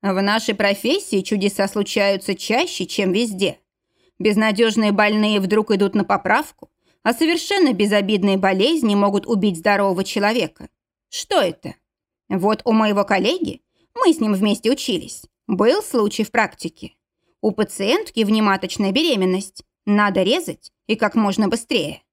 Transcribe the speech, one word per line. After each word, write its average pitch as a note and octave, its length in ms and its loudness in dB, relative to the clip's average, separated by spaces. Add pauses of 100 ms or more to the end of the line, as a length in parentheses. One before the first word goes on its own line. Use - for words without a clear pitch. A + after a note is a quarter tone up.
В G3 180 0
нашей G#3 340 0
профессии G#3 640 0
чудеса G3 480 -2
случаются G3 640 -2
чаще, A#3 520 -2
чем F#3+ 260 -2
везде. G3+ 480 -2 (580)
Безнадёжные G#3+ 720 2
больные G#3 480 2
вдруг G#3 300 0
идут G3 240 2
на G3+ 100 2
поправку, - 680 -2 (320)
а A3+ 100 0
совершенно E4 600 2
безобидные G3+ 640 2
болезни G#3 580 2
могут G3+ 320 0
убить G3+ 320 0
здорового G3 440 0
человека. G#3 680 -2 (400)
Что - 320 -2
это? E3+ 340 -4 (540)
Вот G3 360 0
у A#3 80 2
моего G#3 320 2
коллеги, G#3 580 -2 (320)
мы G4+ 180 4
с - 60 2
ним G#3+ 160 0
вместе G#3 360 0
учились, - 520 -4 (240)
был A#3 360 2
случай G#3+ 420 0
в - 60 -10
практике. - 680 -6 (440)
У G#3+ 120 0
пациентки A3 720 -2
внематочная G3+ 680 0
беременность, G3 680 -2 (220)
надо G#3 380 2
резать - 500 -2 (160)
и G#3+ 80 0
как G#3+ 180 -2
можно G#3 340 0
быстрее. - 540 -4 (100)